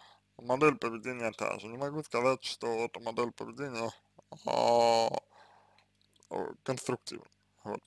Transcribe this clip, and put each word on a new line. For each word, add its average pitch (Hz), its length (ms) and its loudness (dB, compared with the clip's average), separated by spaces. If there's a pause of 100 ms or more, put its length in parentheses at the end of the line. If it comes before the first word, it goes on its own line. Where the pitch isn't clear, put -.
(380)
Модель 131 380 4
поведения 117 560 -4
та 104 280 -4
же. 101 80 -14
Не 117 100 -12
могу 143 260 -6
сказать, 127 400 0
что - 240 -6
эта 117 320 -2
модель 117 320 -4
поведения, 117 600 -6 (540)
а, 117 640 6 (1200)
э, 92 220 -6 (100)
конструктивна. - 600 -6 (380)
Вот, 104 240 -8